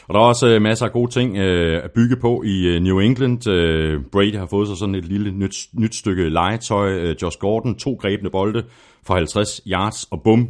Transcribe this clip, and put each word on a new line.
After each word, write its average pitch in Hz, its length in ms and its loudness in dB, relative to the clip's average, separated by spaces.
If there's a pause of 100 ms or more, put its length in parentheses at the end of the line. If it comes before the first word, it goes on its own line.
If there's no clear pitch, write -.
Og - 60 -8
der 104 60 4
er 113 40 8
også, 120 240 4
øh, 113 140 6
masser 110 240 0
af 104 60 -2
gode 120 200 -2
ting, 120 260 -2
øh, 85 460 2
at - 80 -12
bygge 120 240 2
på 120 300 0
i, 95 220 0
øh, 87 140 2
New 95 180 2
England. 123 480 2
Øh, 80 540 0 (100)
Brady 101 260 2
har 92 80 -6
fået 101 220 0
sig 98 100 -6
sådan 98 180 -4
et 90 100 -6
lille 101 260 -4
nyt, 95 240 -4 (180)
nyt 113 220 -2
stykke 90 340 -2
legetøj. 101 640 -2
Øh, 85 300 -4
Josh 87 180 -6
Gordon, 110 360 -2
to 135 180 -6
grebne 101 360 -4
bolde 107 340 -2 (420)
for 98 80 -2
halvtreds 92 540 -2
yards, 95 440 -4
og 80 120 -8
bum, 117 260 4